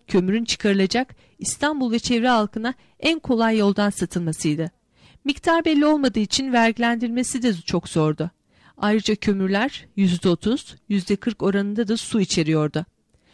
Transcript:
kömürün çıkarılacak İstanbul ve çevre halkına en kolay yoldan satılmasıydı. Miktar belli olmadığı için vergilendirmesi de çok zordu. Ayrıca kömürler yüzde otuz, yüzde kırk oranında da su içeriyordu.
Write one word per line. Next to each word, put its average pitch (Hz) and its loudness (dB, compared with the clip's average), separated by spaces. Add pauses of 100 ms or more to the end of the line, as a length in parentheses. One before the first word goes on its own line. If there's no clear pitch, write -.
kömürün 196 0
çıkarılacak 202 0 (240)
İstanbul 277 -2
ve 233 0
çevre 240 0
halkına 226 0 (260)
en 320 0
kolay 226 2
yoldan 202 2
satılmasıydı. 165 -2 (540)
Miktar 330 0
belli 302 4
olmadığı 277 2
için 262 -2
vergilendirmesi 233 0
de 233 2
çok 170 -4
zordu. 156 0 (460)
Ayrıca 208 0
kömürler 196 -2 (100)
yüzde 185 2
otuz, - -2 (120)
yüzde 202 0
kırk - -6
oranında 202 -2
da 226 0
su - -2
içeriyordu. 160 0 (480)